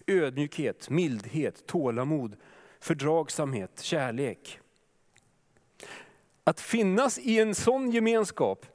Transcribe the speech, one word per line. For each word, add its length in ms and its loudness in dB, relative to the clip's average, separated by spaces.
Ödmjukhet, 840 0
mildhet, 800 -2
tålamod, 680 -2
fördragsamhet, 1000 -2
kärlek. 760 -4
Att 160 2
finnas 600 2
i 200 2
en 160 4
sån 360 2
gemenskap, 840 0